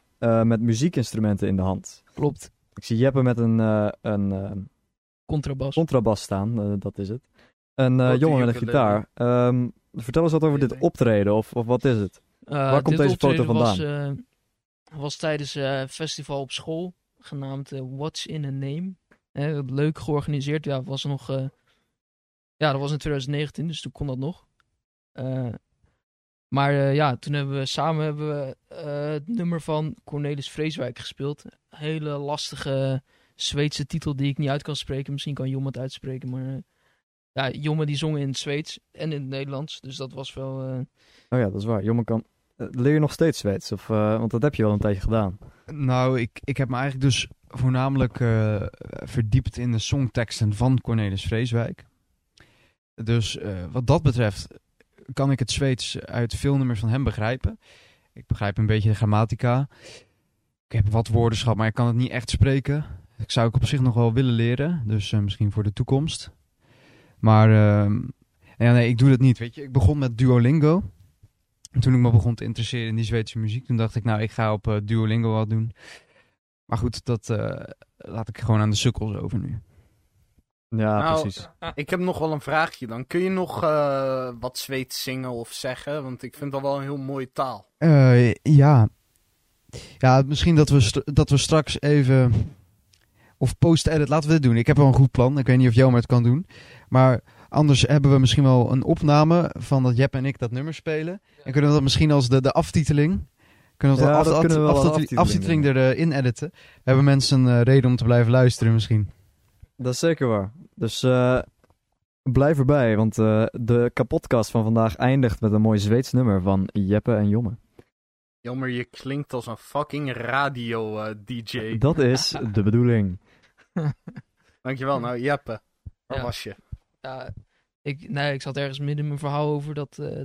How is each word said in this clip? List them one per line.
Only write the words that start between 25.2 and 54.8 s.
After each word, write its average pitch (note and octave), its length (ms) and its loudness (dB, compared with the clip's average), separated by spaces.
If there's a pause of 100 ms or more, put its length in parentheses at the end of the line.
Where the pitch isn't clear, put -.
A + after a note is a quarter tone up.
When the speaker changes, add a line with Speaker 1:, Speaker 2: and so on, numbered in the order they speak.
Speaker 2:
maar, C#3 240 0
eh, C#3 240 0
ja, C#3+ 200 0
toen - 180 -8
hebben C#3 260 -6
we C3+ 60 -6
samen D#3 400 -2
hebben D3+ 240 -6
we, C#3+ 260 -8 (200)
eh, D3 380 -8
het D3+ 140 -8
nummer E3+ 340 -4
van D#3 420 -6
Cornelis D3 460 -8
Vreeswijk D3 500 -8
gespeeld. C#3 440 -10 (260)
Hele D3+ 480 -8
lastige C3+ 880 -6 (320)
Zweedse C#3+ 500 -4
titel D3+ 300 -6
die C#3 140 -2
ik C3+ 80 -4
niet C#3+ 120 -4
uit C#3+ 140 -4
kan D3 120 -10
spreken. C#3 380 -8
Misschien C#3 200 -8
kan C3 160 -6
Jomme C3+ 180 -6
het C3+ 100 -8
uitspreken, C3 520 -10
maar, C3 180 -8
eh, C3+ 100 -10 (760)
ja, C3+ 200 -4
Jomme D3+ 340 -4
die D3 100 -4
zong D#3 220 -4
in C#3 100 -4
het C3 100 -8
Zweeds D3 420 -8 (120)
en D#3 200 -10
in C#3+ 100 -8
het C3 80 -12
Nederlands, C3+ 520 -10
dus C3+ 140 -16
dat C3+ 180 -12
was C#3 200 -14
wel, C3+ 280 -10
eh, C3 180 -8 (500)
Speaker 1:
Oh B2+ 100 0
ja, G#2 100 2
dat G2 60 -6
is G2+ 100 -6
waar. A2 180 -2
Jomme A2+ 200 0
kan, A2+ 200 -2 (320)
eh, G#2 160 -12
leer C3 220 2
je D#3 60 4
nog D3+ 120 2
steeds E3 280 0
Zweeds? G2 320 -4
Of, - 180 -8
eh, G#2+ 300 2
want A2+ 120 -4
dat A#2 100 -2
heb D3 140 0
je A2+ 80 0
wel G#2+ 80 2
een G2+ 80 0
tijdje G2+ 220 -2
gedaan. G#2+ 360 -2 (280)
Speaker 4:
Nou, C3 540 -2
ik, - 240 -8
ik C3+ 140 -6
heb C3 120 -2
me B2+ 60 -6
eigenlijk C3 300 -4
dus A#2+ 220 0 (200)
voornamelijk, B2+ 720 -2
eh, A2 460 0 (240)
verdiept A#2 680 -2
in B2 140 -4
de A2 80 0
songteksten A#2 760 -2
van B2 280 0
Cornelis G#2 420 -4
Vreeswijk. A#2 640 -4 (1080)
Dus, A2+ 420 -2
eh, F#2 340 -10
wat B2 160 -4
dat E3 160 4
betreft A2+ 440 0 (640)